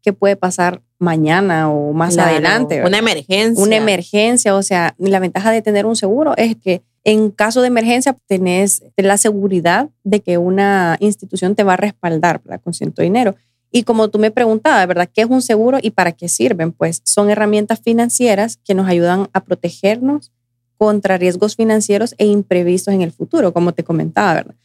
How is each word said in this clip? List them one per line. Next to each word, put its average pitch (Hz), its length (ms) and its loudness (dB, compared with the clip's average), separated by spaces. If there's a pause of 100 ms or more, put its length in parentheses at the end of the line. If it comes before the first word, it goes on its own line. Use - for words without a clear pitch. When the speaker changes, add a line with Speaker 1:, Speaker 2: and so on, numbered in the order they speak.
Speaker 1:
qué 208 120 0
puede 202 220 0
pasar 180 460 -2 (180)
mañana 165 720 0
o 147 220 -2
más 170 220 -2
Speaker 2:
Claro, 175 160 2
Speaker 1:
adelante, 175 440 0
¿verdad? 135 140 0
Speaker 2:
una 202 80 0
emergencia. 208 680 0
Speaker 1:
Una 220 140 2
emergencia, 208 800 0
o 196 80 0
sea, 175 340 -2
la 196 220 0
ventaja 190 320 -2
de 226 100 0
tener 208 240 0
un 226 100 0
seguro 240 420 0
es 226 180 0
que 190 260 -4 (220)
en 214 280 2
caso 226 300 0
de 254 60 4
emergencia 247 480 0 (120)
tenés 185 540 0 (160)
la 196 200 2
seguridad 196 720 0 (140)
de 202 180 0
que 175 160 -2
una 185 640 0
institución 196 560 -2
te 214 80 2
va 190 100 4
a 185 40 2
respaldar, 170 680 -2
¿verdad? - 200 -14
Con 170 100 -8
cierto - 280 -8
dinero. 208 340 0 (400)
Y 240 80 2
como 220 260 2
tú 208 100 -2
me 214 120 2
preguntabas, 220 560 2
¿verdad? 175 260 -2
¿Qué 214 80 0
es 233 80 0
un 254 120 2
seguro 240 400 0
y 208 100 -4
para 175 220 0
qué 175 160 -10
sirven? 175 420 -2
Pues 165 320 -4
son 208 260 0
herramientas 214 520 0
financieras 233 840 0
que 202 100 -2
nos 190 140 0
ayudan 180 460 0
a 185 100 -2
protegernos 233 880 -4 (460)
contra 202 400 2
riesgos 180 380 0
financieros 214 640 0
e 214 80 -6
imprevistos 185 680 0
en 190 80 0
el 165 100 -4
futuro, 233 400 -2
como 175 220 0
te 170 100 -6
comentaba, 160 520 -2
¿verdad? - 300 -8